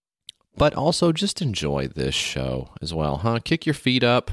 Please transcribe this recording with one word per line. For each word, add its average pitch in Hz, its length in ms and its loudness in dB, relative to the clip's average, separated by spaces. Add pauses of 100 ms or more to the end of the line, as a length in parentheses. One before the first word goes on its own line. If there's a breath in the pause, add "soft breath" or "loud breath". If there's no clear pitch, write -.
(560)
but 151 180 4
also 165 380 2
just 196 300 -4
enjoy 73 460 -2
this 67 260 -2
show 65 560 -4 (100)
as 78 140 -8
well, 73 240 0
huh? 117 260 0
Kick - 220 -2
your 151 80 2
feet 127 280 0
up. 120 300 4